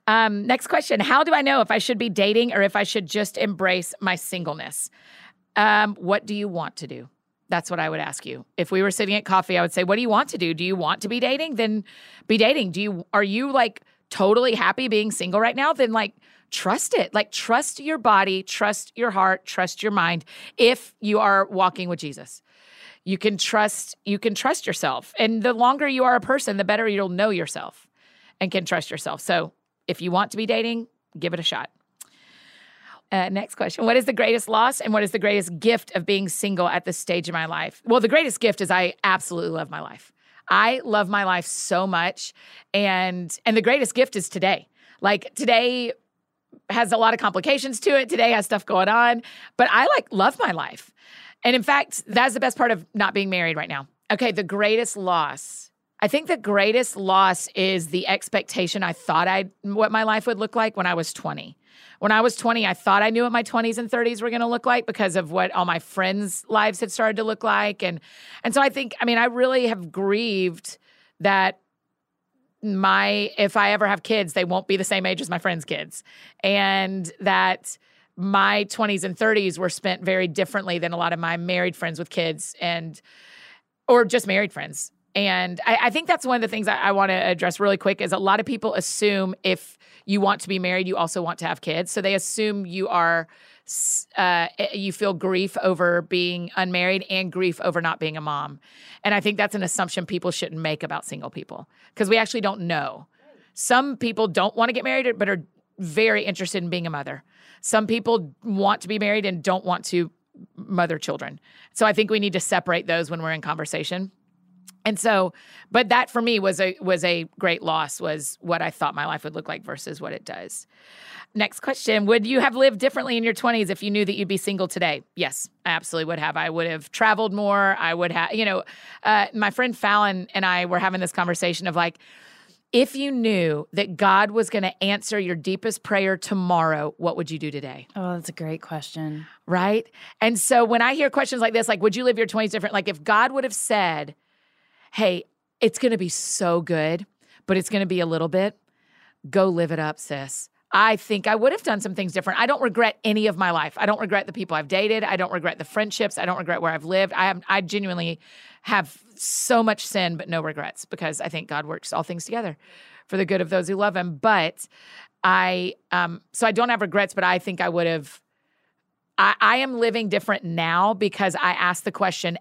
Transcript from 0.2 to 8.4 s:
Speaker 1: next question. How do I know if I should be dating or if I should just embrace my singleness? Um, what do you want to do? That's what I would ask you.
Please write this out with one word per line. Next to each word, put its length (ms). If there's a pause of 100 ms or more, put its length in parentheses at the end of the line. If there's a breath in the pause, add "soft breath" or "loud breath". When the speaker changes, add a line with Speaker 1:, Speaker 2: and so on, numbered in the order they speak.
Speaker 1:
next 220
question. 300
How 240
do 120
I 80
know 180
if 100
I 60
should 220
be 100
dating 460
or 80
if 120
I 100
should 220
just 300
embrace 640
my 160
singleness? 720 (680 loud breath)
Um, 400
what 280
do 100
you 140
want 280
to 100
do? 220 (420)
That's 200
what 80
I 120
would 100
ask 240
you. 220 (100)